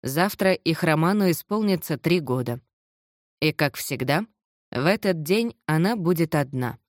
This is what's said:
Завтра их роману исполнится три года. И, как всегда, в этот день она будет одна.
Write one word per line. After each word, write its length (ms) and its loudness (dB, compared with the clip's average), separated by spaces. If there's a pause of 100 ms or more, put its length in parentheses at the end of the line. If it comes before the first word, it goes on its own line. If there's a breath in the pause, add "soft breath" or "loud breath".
Завтра 500 0
их 300 -2
роману 480 2
исполнится 680 -2
три 220 2
года. 420 -4 (800)
И, 100 2
как 240 0
всегда, 500 -2 (460)
в 140 -2
этот 380 0
день 320 -2 (100)
она 300 2
будет 400 0
одна. 420 -2 (120)